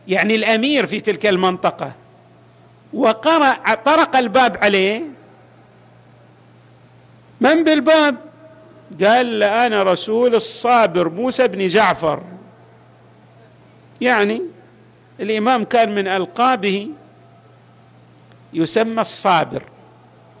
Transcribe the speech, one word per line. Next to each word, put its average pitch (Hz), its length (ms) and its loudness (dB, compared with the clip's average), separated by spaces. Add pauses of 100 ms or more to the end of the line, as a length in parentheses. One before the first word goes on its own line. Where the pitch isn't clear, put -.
يعني، 208 280 0
الأمير 220 500 0
في 208 140 -6
تلك 214 260 -4
المنطقة، 185 680 -2 (1000)
وقرأ، 254 840 0
طرق 302 400 0
الباب 240 420 2
عليه، 202 440 0 (2500)
من 311 220 2
بالباب؟ 302 520 4 (880)
قال 226 360 2
له: 214 260 2
"أنا 208 180 0
رسول 202 520 0
الصابر 214 720 2
موسى 240 380 0
بن 190 200 -2
جعفر". 170 560 0 (1800)
يعني 226 400 0 (800)
الإمام 220 440 0
كان 220 320 0
من 196 120 -2
ألقابه 202 840 -2 (1600)
يسمى 220 480 -2
الصابر 151 600 -2 (760)